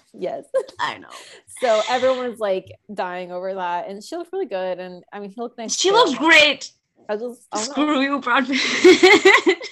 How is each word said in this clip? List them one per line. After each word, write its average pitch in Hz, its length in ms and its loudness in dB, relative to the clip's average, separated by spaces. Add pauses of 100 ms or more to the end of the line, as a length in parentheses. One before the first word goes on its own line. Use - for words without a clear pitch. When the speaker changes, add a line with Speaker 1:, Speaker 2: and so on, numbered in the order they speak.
(120)
Speaker 1:
Yes. 175 320 -10 (340)
Speaker 2:
I 139 200 -6
know. 73 100 -20 (380)
Speaker 1:
So 220 420 0
everyone's, 247 520 -2
like, 190 260 -2 (260)
dying 180 400 -8
over 185 220 -8
that. 175 340 -6
And 202 160 -14
she - 120 -14
looked 339 180 -12
really 381 100 -6
good. 185 340 -6
And, 180 320 -16
I 208 100 -14
mean, 202 100 -14
he 214 100 -18
looked 240 160 -12
nice 220 200 -8
Speaker 2:
She 349 120 -2
Speaker 1:
too. 392 60 2
Speaker 2:
looked 427 240 4
great. 302 540 2 (360)
Speaker 1:
I 214 80 -4
just, 240 340 -14
I - 60 -8
don't 220 120 -4
know. 277 40 -14
Speaker 2:
Screw 294 300 -2
you, 277 180 -2
Brad 247 260 0
Pitt. 359 1300 4